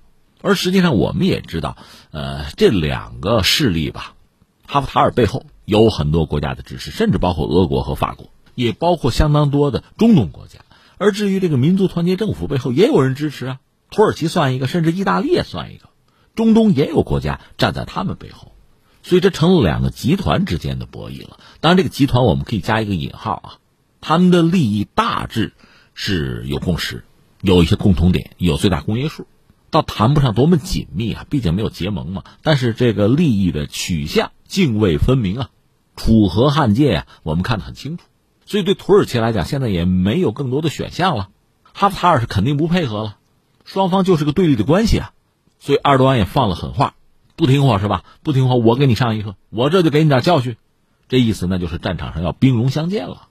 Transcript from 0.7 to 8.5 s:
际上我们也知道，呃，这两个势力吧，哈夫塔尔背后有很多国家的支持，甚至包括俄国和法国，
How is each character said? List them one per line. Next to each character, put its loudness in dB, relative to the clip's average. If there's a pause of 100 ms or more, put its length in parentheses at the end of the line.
际 4
上 2
我 0
们 -2
也 -2
知 -8
道， -8 (320)
呃， -8 (120)
这 4
两 -4
个 0
势 0
力 -2
吧， -16 (500)
哈 -2
夫 -4
塔 -2
尔 2
背 2
后 -8 (200)
有 4
很 -2
多 2
国 -4
家 -6
的 -14
支 -16
持， -14
甚 -2
至 0
包 0
括 -2
俄 2
国 -2
和 -6
法 -4
国， -20 (240)